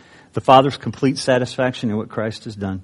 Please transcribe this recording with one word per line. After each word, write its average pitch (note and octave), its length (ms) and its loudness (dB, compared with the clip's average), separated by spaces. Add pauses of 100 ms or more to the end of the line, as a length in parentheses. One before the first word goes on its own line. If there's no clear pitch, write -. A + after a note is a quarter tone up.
(320)
the - 80 -4
Father's C3+ 380 6
complete C3 400 -2
satisfaction B2+ 720 -2
in G#2+ 80 -2
what A2 100 -8
Christ A2 360 -8
has A2 120 -14
done. F#2+ 280 -8